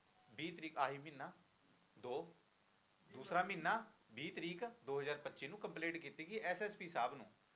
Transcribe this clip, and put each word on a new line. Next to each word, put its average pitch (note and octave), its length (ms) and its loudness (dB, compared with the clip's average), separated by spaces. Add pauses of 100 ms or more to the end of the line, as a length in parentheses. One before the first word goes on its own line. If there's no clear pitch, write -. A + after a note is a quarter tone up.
(320)
ਵੀਹ D#3 260 -4
ਤਰੀਕ, D#3 200 -6
ਆਹੀ C#3 200 4
ਮਹੀਨਾ, D3 340 -8 (680)
ਦੋ, D#3 380 -4 (720)
ਦੂਸਰਾ F3 360 4
ਮਹੀਨਾ, F#3+ 500 2 (180)
ਵੀਹ C3+ 220 -4
ਤਰੀਕ E3+ 320 0
ਦੋ C#3+ 360 0
ਹਜ਼ਾਰ C#3+ 160 2
ਪੱਚੀ C#3 300 -6
ਨੂੰ G3+ 120 -8
ਕੰਪਲੇਂਟ E3 380 0
ਕੀਤੀ D#3+ 300 -6
ਗਈ A3 100 -4
ਐਸ F3 240 0
ਐਸ G#3 140 0
ਪੀ F3+ 120 -8
ਸਾਹਿਬ B2+ 260 4
ਨੂੰ B2+ 180 -10 (240)